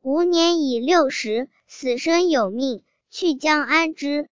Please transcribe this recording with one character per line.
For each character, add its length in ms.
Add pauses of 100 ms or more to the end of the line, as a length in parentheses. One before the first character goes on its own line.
吾 220
年 380
已 180
六 300
十， 400 (180)
死 300
生 320
有 220
命， 320 (260)
去 240
将 320
安 280
之？ 420